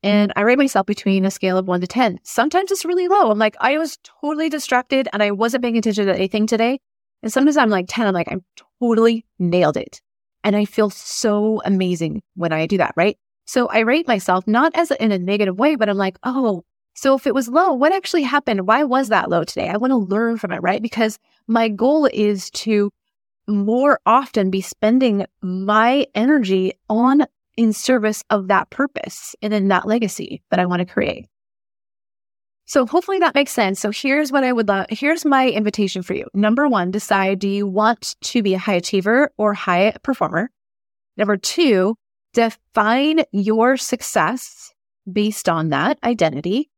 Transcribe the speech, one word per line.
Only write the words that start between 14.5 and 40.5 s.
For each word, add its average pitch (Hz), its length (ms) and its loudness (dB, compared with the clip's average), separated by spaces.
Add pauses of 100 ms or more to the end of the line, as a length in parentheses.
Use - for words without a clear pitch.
as 330 160 0
a, - 120 -2
in 220 80 2
a 190 80 -2
negative 190 380 0
way, 294 180 2
but 214 140 0
I'm 196 80 -2
like, 190 260 -2
"Oh, 240 400 -2 (300)
so 269 220 2
if 269 120 -4
it 233 80 0
was 247 140 -2
low, 330 240 2
what 277 180 2
actually 370 320 -2
happened? 240 440 -2
Why 247 160 2
was 254 260 0
that 202 200 2
low 170 140 0
today? - 240 -6
I 208 100 -4
wanna 254 200 2
learn 220 400 0
from 196 140 -6
it," - 100 -6
right? 185 200 0
Because 220 360 -2 (300)
my 226 220 2
goal 269 440 2
is 208 380 0
to 208 400 0 (560)
more 220 580 2
often 220 460 2
be 190 100 -2
spending 220 640 0 (160)
my 208 720 0
energy 208 600 2 (160)
on, 254 360 4 (300)
in 226 180 2
service 220 560 -2
of 196 200 0
that 196 200 2
purpose - 720 -8
and 208 120 -4
in 196 160 2
that 190 180 2
legacy 214 640 -4
that 180 80 0
I 180 60 2
wanna 180 200 -2
create. - 420 -4 (1400)
So 262 200 2
hopefully 359 340 -2
that 330 140 2
makes 277 180 0
sense. 196 280 -2
So 214 100 -4
here's 277 420 -2
what 269 120 2
I 254 80 0
would 226 160 0
love, 196 220 0
here's 294 340 -2
my 262 260 2
invitation 208 540 -2
for - 100 -6
you. - 200 -6
Number 220 340 2
one, 185 240 0
decide, 196 480 0
do 196 80 -4
you 202 180 -2
want 214 560 0
to 233 220 -2
be 190 100 2
a 185 60 -2
high 196 160 -2
achiever 208 600 0
or 208 160 0
high 185 500 0
performer? 220 480 -2 (640)